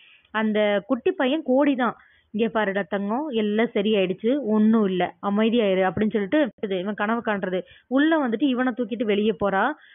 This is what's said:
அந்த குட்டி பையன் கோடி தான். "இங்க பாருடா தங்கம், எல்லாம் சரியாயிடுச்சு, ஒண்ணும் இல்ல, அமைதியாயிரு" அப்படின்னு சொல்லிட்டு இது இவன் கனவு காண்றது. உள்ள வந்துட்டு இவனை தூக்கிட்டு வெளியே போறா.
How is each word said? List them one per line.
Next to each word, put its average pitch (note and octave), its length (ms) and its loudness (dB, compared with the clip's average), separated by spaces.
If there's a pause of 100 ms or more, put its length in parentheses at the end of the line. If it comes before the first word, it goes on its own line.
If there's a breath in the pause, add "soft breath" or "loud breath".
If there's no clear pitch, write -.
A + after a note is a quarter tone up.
(300 soft breath)
அந்த G#3 560 0
குட்டி C4+ 260 0
பையன் D4+ 320 -2
கோடி C#4 300 2
தான். A#3 220 -2 (340 soft breath)
"இங்க A3 180 -2
பாருடா G3+ 400 -2
தங்கம், G#3+ 400 -4
எல்லாம் A3 460 0
சரியாயிடுச்சு, G3 680 0
ஒண்ணும் G#3+ 440 2
இல்ல, F#3 380 -2
அமைதியாயிரு" G#3 600 2
அப்படின்னு G3 280 0
சொல்லிட்டு A3+ 380 0 (140)
இது F#3+ 160 -2
இவன் G3 160 -6
கனவு A3 300 -2
காண்றது. F#3+ 360 -2 (260 loud breath)
உள்ள D4 420 2
வந்துட்டு A3 140 -4
இவனை B3+ 340 0
தூக்கிட்டு A#3 280 -4
வெளியே G#3 400 0
போறா. G3 280 2 (220 loud breath)